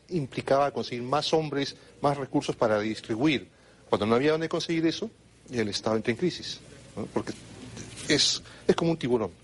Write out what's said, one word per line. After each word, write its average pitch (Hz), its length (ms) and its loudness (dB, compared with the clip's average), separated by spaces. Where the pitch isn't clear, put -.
implicaba 139 600 0
conseguir 120 320 -6
más 139 300 0
hombres, 143 440 0
más 143 160 2
recursos 143 380 0
para 107 220 4
distribuir. 110 680 0
Cuando 104 180 2
no 113 80 6
había 143 180 6
dónde 160 160 0
conseguir 165 380 0
eso, 196 240 -2
el 113 160 0
Estado 110 280 0
entra 110 160 0
en 113 40 -6
crisis, - 440 -4
¿no? 104 100 -6
Porque 110 260 -4
es, - 340 2
es 185 80 6
como 165 180 0
un 160 40 -2
tiburón. 117 340 0